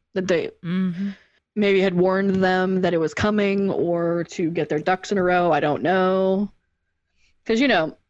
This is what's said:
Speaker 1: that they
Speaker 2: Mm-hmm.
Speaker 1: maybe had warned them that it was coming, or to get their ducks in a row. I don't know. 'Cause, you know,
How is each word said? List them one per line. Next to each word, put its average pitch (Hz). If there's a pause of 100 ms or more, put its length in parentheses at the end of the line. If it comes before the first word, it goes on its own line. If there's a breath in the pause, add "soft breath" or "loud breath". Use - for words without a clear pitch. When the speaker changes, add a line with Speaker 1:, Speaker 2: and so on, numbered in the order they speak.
(140)
Speaker 1:
that 190
they 170 (120)
Speaker 2:
Mm-hmm. 185 (460 loud breath)
Speaker 1:
maybe 202
had 190
warned 190
them 185
that 175
it 170
was 156
coming, 202
or 170
to 165
get 165
their 156
ducks 185
in 196
a 180
row. 175
I 147
don't 147
know. 190 (920)
'Cause, 226
you 285
know, 165 (120)